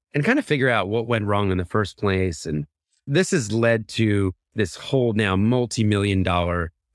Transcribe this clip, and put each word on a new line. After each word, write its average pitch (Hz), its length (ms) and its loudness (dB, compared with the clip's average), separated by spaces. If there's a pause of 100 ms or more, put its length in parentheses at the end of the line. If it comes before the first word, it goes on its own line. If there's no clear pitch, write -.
(140)
and 147 100 -2
kind 254 160 2
of - 60 -4
figure 135 240 0
out 107 180 0
what 110 180 -2
went 113 200 0
wrong 101 260 2
in 90 80 0
the 90 60 -4
first 107 340 -2
place?" 95 480 -2
And 76 180 -4 (400)
this 160 260 0
has 120 200 0
led 117 380 2
to 101 440 0 (220)
this 107 200 -2
whole 123 380 0
now 101 220 0
multi-million 104 880 0
dollar 87 480 0 (240)